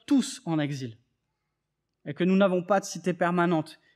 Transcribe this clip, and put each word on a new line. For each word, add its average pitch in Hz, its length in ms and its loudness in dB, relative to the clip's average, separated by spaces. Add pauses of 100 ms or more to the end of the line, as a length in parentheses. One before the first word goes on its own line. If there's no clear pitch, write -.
tous - 380 0
en 160 160 -2
exil 135 360 -6 (1080)
et 147 100 -8
que - 80 -2
nous 185 140 4
n'avons 185 260 2
pas 196 160 2
de 190 60 -6
cité 175 280 -6
permanente, 175 680 0 (160)